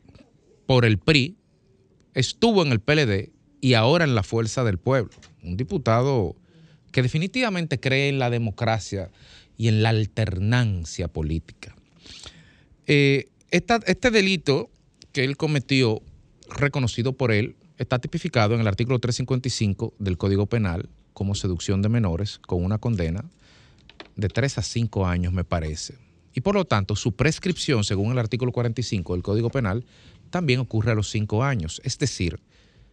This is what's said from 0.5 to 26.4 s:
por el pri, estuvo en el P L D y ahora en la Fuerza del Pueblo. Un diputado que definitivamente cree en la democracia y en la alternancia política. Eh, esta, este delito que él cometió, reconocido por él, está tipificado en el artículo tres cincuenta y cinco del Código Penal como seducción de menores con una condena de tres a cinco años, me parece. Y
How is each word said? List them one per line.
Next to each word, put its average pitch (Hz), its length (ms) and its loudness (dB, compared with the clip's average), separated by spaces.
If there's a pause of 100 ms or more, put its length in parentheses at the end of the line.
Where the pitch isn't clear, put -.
por 127 180 6
el 110 140 4
pri, 151 380 2 (800)
estuvo 196 500 2
en 139 80 2
el 110 80 2
P 147 140 2
L 151 120 4
D 101 260 -2 (280)
y 127 140 4
ahora 139 300 4
en 131 120 2
la 98 80 2
Fuerza 117 400 -2
del 95 140 0
Pueblo. 123 340 0 (300)
Un 87 140 -6
diputado 123 800 0 (560)
que 127 100 2
definitivamente 175 800 -2
cree 135 280 0
en 139 100 0
la 127 100 0
democracia 110 800 -4 (460)
y 113 120 0
en 107 140 4
la 113 80 4
alternancia 104 1200 -2
política. - 640 -6 (1120)
Eh, 139 420 4 (220)
esta, 214 360 2
este - 240 2
delito 190 600 2 (420)
que 131 120 -2
él 139 120 -2
cometió, 131 640 0 (460)
reconocido 131 640 -2
por 127 200 0
él, 107 240 0 (220)
está 127 220 -2
tipificado 120 540 0
en 113 60 2
el 110 60 0
artículo 117 320 0
tres 113 180 -2
cincuenta 127 320 -4
y - 20 -2
cinco 110 480 -2
del 98 200 -2
Código 101 280 2
Penal 98 420 -2 (240)
como 98 220 -4
seducción 95 460 -2
de 104 80 2
menores 101 500 -2
con 90 260 -4
una 104 140 0
condena 90 460 -2 (920)
de 104 120 -2
tres 127 300 -2
a 104 40 -2
cinco 107 440 -2
años, 87 260 0
me 92 120 -2
parece. 78 500 -6 (400)
Y 131 80 -4